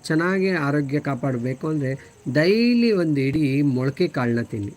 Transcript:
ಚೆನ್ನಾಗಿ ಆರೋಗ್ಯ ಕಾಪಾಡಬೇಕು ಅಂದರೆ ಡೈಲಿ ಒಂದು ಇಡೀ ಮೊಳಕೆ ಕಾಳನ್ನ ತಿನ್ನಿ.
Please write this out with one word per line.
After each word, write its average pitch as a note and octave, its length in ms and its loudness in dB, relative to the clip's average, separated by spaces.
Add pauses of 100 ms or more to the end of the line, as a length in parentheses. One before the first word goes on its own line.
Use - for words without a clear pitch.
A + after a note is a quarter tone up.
ಚೆನ್ನಾಗಿ F#3 460 0
ಆರೋಗ್ಯ C#3+ 500 0
ಕಾಪಾಡಬೇಕು C3 680 -4
ಅಂದರೆ C#3 260 -2 (380)
ಡೈಲಿ A3+ 600 4
ಒಂದು D#3+ 280 2
ಇಡೀ C#3 420 0
ಮೊಳಕೆ C3+ 460 0
ಕಾಳನ್ನ A#2+ 340 0
ತಿನ್ನಿ. G2+ 340 -6